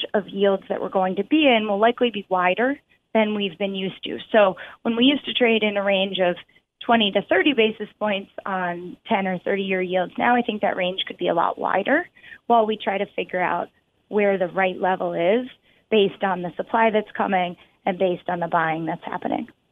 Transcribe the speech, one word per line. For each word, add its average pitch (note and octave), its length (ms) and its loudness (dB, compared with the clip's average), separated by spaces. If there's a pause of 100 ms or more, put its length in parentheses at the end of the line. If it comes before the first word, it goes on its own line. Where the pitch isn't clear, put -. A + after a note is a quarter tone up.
(140)
of G3+ 140 0
yields G3 400 0
that - 140 -4
we're F#3 80 -4
going F#3 280 0
to G3+ 60 -2
be D4+ 240 2
in A3 220 4
will G3+ 100 0
likely A#3+ 300 2
be G3+ 180 -8
wider F#3 500 0 (360)
than A3 200 2
we've G3+ 240 -4
been G3 180 -4
used F#3+ 280 -8
to. - 140 -8 (160)
So G3+ 240 6 (240)
when A#3 160 -2
we A#3+ 80 4
used C4+ 200 2
to A#3 80 -6
trade A3+ 300 2
in G#3 140 0
a G3+ 60 -2
range G3 360 0
of F3 160 2 (500)
twenty A3+ 260 2
to G3+ 100 0
thirty D#4+ 320 2
basis A3 340 0 (100)
points G3+ 340 -4 (140)
on F3+ 520 -6 (100)
ten G3 180 0
or F#3 140 -2
thirty-year F#3+ 420 -2
yields, F3+ 360 -2
now A#3+ 180 2
I B3 60 2
think G#3+ 200 -4
that G3 140 0
range F#3 320 -4
could - 100 -12
be F3 120 -2
a E3+ 40 2
lot - 240 0
wider C4 520 -2 (380)
while A#3 180 4
we G#3+ 120 -2
try G3 200 -4
to G3 80 -4 (100)
figure F3+ 260 -4
out F3 280 -2 (400)
where G3+ 280 2
the F3+ 100 0
right F#3 300 0
level F#3 360 0
is G3 340 2 (420)
based G3+ 320 2
on F#3 200 -2
the F3 160 -8
supply A3+ 340 2
that's G#3 240 -2
coming F#3 400 -2 (300)
and F#3+ 120 -2
based F3+ 300 -2
on F3 140 -4
the E3+ 60 -4
buying E3 380 0
that's E3+ 200 -6
happening. - 420 -6 (240)